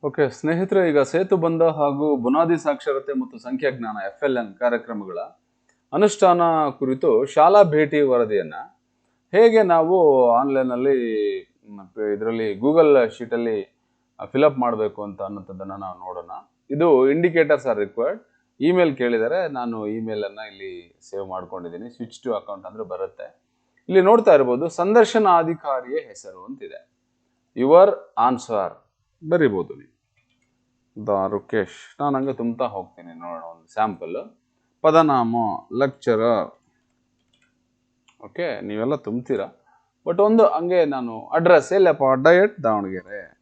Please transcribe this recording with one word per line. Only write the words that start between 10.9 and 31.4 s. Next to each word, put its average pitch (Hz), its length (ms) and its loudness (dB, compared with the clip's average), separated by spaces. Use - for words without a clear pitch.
ಮ್, 98 300 -20
ಇದ್ರಲ್ಲಿ 107 600 -4
Google 143 500 4
ಶೀಟ್ 117 240 -10
ಅಲ್ಲಿ, 113 420 -6
ಆ, - 60 -14
ಫಿಲ್ 135 180 -2
ಅಪ್ 143 140 2
ಮಾಡ್ಬೇಕು 110 460 -4
ಅಂತ 101 180 -14
ಅನ್ನೋದನ್ನ 95 500 -14
ನಾವು 95 280 -14
ನೋಡೋಣ. 90 320 -14
ಇದು 139 420 4
indicators 156 520 0
are 113 160 -2
required. 120 400 -4
ಇಮೇಲ್ 165 380 0
ಕೇಳಿದರೆ 123 500 -2
ನಾನು 120 400 -8
ಇಮೇಲ್ 110 360 -6
ಅನ್ನ 101 160 -12
ಇಲ್ಲಿ 95 580 -16
ಸೇವ್ 98 180 -10
ಮಾಡ್ಕೊಂಡಿದ್ದೀನಿ. 90 580 -12
Switch 117 380 -16
to 131 60 -6
account 98 380 -8
ಅಂದ್ರೆ 107 160 -14
ಬರುತ್ತೆ. 95 580 -14
ಇಲ್ಲಿ 185 120 4
ನೋಡ್ತಾ 208 320 4
ಇರ್ಬೋದು, 135 360 2
ಸಂದರ್ಶನಾಧಿಕಾರಿಯ 170 1300 0
ಹೆಸರು 98 480 -14
ಅಂತಿದೆ. - 420 -18
Your 156 300 8
answer 110 400 -4
ಬರಿಬೋದು 127 440 0
ನೀವು. - 260 -20
ದ - 20 -6
ರುಕೇಶ್. - 680 -6